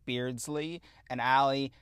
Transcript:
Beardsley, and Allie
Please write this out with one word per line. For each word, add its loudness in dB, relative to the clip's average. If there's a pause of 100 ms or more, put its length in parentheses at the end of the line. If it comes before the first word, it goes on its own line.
Beardsley, -6 (280)
and -6
Allie 4 (100)